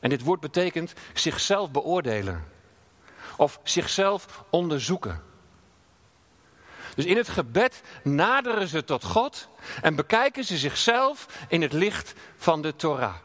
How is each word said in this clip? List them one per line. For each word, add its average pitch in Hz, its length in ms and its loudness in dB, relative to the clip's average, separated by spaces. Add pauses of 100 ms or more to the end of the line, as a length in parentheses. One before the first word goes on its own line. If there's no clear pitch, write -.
En 127 100 0
dit 131 120 -2
woord 175 180 0
betekent 170 520 -4 (200)
zichzelf 196 580 0
beoordelen. 117 720 -2 (920)
Of - 260 2
zichzelf - 880 -2
onderzoeken. 151 720 0 (1700)
Dus 143 100 0
in 180 120 4
het 240 120 2
gebed 170 540 0 (200)
naderen 208 680 2
ze 151 160 -4
tot 135 200 -2
God 233 440 0 (340)
en 156 140 4
bekijken 254 480 2
ze 185 120 -4
zichzelf 240 720 2 (220)
in 165 140 2
het 139 100 0
licht 185 420 0 (220)
van 160 260 2
de 156 140 -4
Torah. 127 380 0 (100)